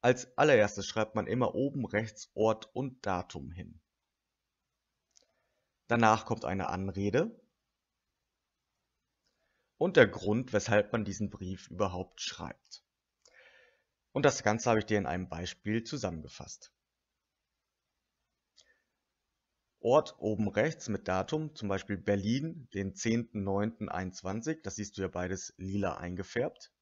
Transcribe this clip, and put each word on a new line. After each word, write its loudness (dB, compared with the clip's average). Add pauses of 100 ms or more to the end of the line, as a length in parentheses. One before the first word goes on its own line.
Als 2
allererstes 6
schreibt -2
man 0
immer 0
oben -2
rechts -4
Ort 2
und -6
Datum -4
hin. -14 (2000)
Danach 6
kommt -2
eine -2
Anrede 0 (2500)
und 0
der 10
Grund, -2
weshalb 2
man 0
diesen -4
Brief -10
überhaupt -4
schreibt. -12 (1300)
Und 0
das 4
Ganze 2
habe 6
ich -2
dir 2
in 0
einem -4
Beispiel -4
zusammengefasst. -10 (3000)
Ort 4
oben 0
rechts -2
mit -4
Datum, -2
zum -6
Beispiel -4
Berlin, -2
den -4
zehnten -2
neunten -2
einundzwanzig, -6
das -10
siehst -10
du -6
ja -2
beides -6
lila -4
eingefärbt. -6